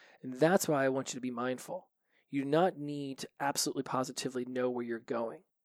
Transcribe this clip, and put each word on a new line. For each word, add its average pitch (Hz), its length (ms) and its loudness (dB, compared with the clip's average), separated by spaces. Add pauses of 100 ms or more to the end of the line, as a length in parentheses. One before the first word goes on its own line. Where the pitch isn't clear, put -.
(200)
And 127 200 -8
that's 170 260 6
why 143 180 4
I 135 40 6
want 131 240 0
you 131 60 -8
to - 20 -8
be 127 100 -4
mindful. 123 560 -4 (440)
You 139 120 0
do 139 60 -2
not 160 300 4
need 143 400 -6
to - 100 -10 (100)
absolutely 139 460 0
positively 127 600 -2
know 127 260 0
where 123 140 -4
you're 117 140 -4
going, 117 440 -4 (220)